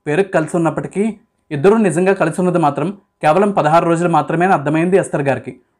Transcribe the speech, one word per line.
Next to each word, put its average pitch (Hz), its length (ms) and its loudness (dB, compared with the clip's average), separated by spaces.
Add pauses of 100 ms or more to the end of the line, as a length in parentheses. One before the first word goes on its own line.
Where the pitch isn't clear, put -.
పేరుకు 165 260 -2
కలిసి 160 240 -2
ఉన్నప్పటికీ 170 600 -4 (340)
ఇద్దరూ 156 260 2
నిజంగా 185 360 2
కలిసి 165 280 -2
ఉన్నది 180 180 0
మాత్రం 147 320 0 (320)
కేవలం 180 280 2
పదహారు 165 340 2
రోజులు 170 240 0
మాత్రమే 165 380 0
అని 190 80 4
అర్థమైంది 160 420 0
ఎస్తర్ 156 260 -2
గారికి. 127 340 -4 (240)